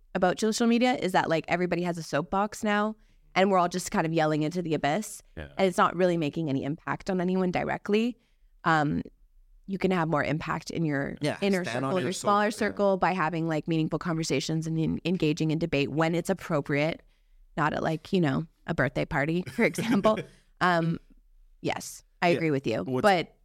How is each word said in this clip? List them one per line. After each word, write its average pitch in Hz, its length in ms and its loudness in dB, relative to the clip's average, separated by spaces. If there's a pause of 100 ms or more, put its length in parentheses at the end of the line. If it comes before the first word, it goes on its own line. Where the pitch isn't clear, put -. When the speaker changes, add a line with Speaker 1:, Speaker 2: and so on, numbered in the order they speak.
(140)
Speaker 1:
about 180 240 2
social 220 300 0
media 240 260 4
is 185 180 -4
that, 170 160 2
like, 160 200 0
everybody 175 340 0
has 175 160 -4
a 160 40 -6
soapbox 190 600 -4
now, 208 320 0 (400)
and 190 160 4
we're 190 80 4
all 175 100 4
just 175 220 -6
kind 170 160 0
of 160 60 -2
yelling 156 320 2
into 175 180 -2
the 165 120 -2
abyss, 147 460 -2 (160)
Speaker 2:
Yeah. 147 120 -10 (100)
Speaker 1:
and 190 80 4
it's 180 120 0
not 185 180 4
really 180 200 2
making 160 320 -2
any 135 140 0
impact 143 480 -6
on 185 100 0
anyone 185 300 0
directly. 185 640 -2 (480)
Um, 160 380 2 (640)
you 190 120 -6
can 190 120 2
have 170 180 0
more 147 140 2
impact 156 480 -4
in - 140 -2
your 143 380 -2
Speaker 3:
Yeah, 139 180 -2
Speaker 1:
inner 196 240 0
Speaker 3:
stand 117 120 -4
Speaker 1:
circle, - 120 -2
Speaker 3:
on 196 80 -2
Speaker 1:
your 180 60 0
Speaker 3:
your 185 100 -2
Speaker 1:
smaller 208 380 0
Speaker 3:
soap-, 214 100 -6
yeah. 208 80 0
Speaker 1:
circle 196 300 2
by 180 140 2
having, 165 360 0
like, 156 180 -2
meaningful 160 320 0
conversations 160 680 -2
and 160 120 -2
en-, 160 260 0
engaging 160 460 0
in 156 80 0
debate 143 320 -2
when 165 240 0
it's 170 160 -2
appropriate, 156 720 -2 (540)
not 151 160 0
at, - 100 -4
like, 160 300 -4
you 185 80 4
know, 151 260 0 (200)
a 165 80 -4
birthday 143 320 0
party, 160 360 -2 (120)
for 233 100 2
Speaker 3:
<laughs> - 0 -
Speaker 1:
example. 214 540 2 (420)
Um, 165 380 2 (640)
yes, - 420 -6 (180)
I 180 60 4
Speaker 2:
Yeah. 170 80 4
Speaker 1:
agree 160 140 0
with 135 160 0
you, 113 180 0
Speaker 2:
What's 127 180 -2
Speaker 1:
but 196 320 4 (100)